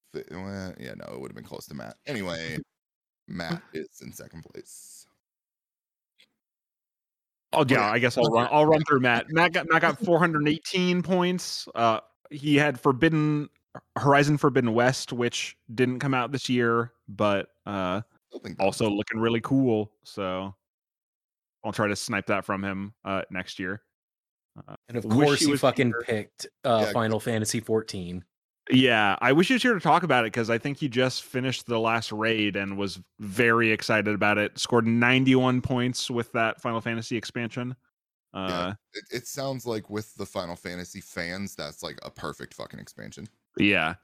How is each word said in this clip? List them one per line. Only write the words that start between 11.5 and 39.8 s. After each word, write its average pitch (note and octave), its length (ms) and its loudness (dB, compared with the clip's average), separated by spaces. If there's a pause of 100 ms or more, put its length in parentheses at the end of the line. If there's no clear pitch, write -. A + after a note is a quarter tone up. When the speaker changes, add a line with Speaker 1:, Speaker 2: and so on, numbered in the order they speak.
Speaker 2:
Uh, A2+ 260 2 (300)
he D3 260 2
had C#3+ 220 2
Forbidden, D3+ 680 2 (480)
Horizon C#3+ 400 6
Forbidden B2 380 2
West, B2 400 0
which - 420 -4 (180)
didn't B2 260 0
come C#3 120 0
out B2+ 180 0
this C3+ 200 -6
year, A#2 420 2 (160)
but, G2+ 400 0 (160)
uh, F#2+ 380 -4 (260)
Speaker 1:
Still - 120 -16
think F#2 180 -14
that G2 60 0
Speaker 2:
also - 260 0
Speaker 1:
was - 80 -2
Speaker 2:
looking A2 200 -6
really A2+ 220 0
cool. A#2 500 0 (140)
So F#2+ 500 -8 (1080)
I'll G#2+ 80 -6
try G#2+ 160 0
to G2+ 80 0
snipe G2+ 300 -6
that G2 180 -2
from G2 180 -4
him, G2 300 -8 (140)
uh, F#2+ 240 -4
next F#2 280 -10
year. G2 220 -8 (880)
Uh, G2+ 60 -18 (140)
Speaker 3:
And A#2+ 100 -6
of A2 80 -8
Speaker 2:
wish A2 80 0
Speaker 3:
course C#3+ 260 6
Speaker 2:
he D3 60 2
Speaker 3:
he C#3+ 60 4
Speaker 2:
was C3+ 100 0
Speaker 3:
fucking C3 240 4
Speaker 2:
here. A#2 180 -2
Speaker 3:
picked, - 420 -6 (180)
uh, A2+ 240 4
Speaker 1:
Yeah, G#2 40 -4
Speaker 3:
Final A2 260 0
Speaker 1:
good. - 60 -6
Speaker 3:
Fantasy A2 360 -2
fourteen. F#2+ 640 -4 (460)
Speaker 2:
Yeah, A#2 520 4
I B2 100 4
wish E3+ 160 4
he B3+ 60 2
was A3+ 80 0
here B3 100 4
to F#3 80 0
talk E3 220 4
about B2+ 240 2
it G#2+ 80 -4
'cause A#2 160 -2
I A2+ 80 0
think C#3 180 -6
he C#3+ 140 -4
just B2+ 340 0
finished B2+ 400 -6
the A#2 160 -2
last A2+ 320 0
raid G#2+ 420 0
and G2 220 -4
was F#2 240 -6 (180)
very A2+ 520 2
excited G#2+ 440 0
about G#2 220 2
it. G#2 220 -2
Scored A#2 280 2
ninety-one B2+ 760 4
points B2 480 -4
with A#2 220 -4
that A2+ 280 -2
Final A2+ 220 -4
Fantasy A#2 340 -6
expansion. B2 600 -8 (580)
Speaker 1:
Yeah, G2 60 -8
Speaker 2:
Uh, F#2 340 -4 (180)
Speaker 1:
it, - 180 -16
it B2 160 -10
sounds C3+ 380 -8
like A2 240 -8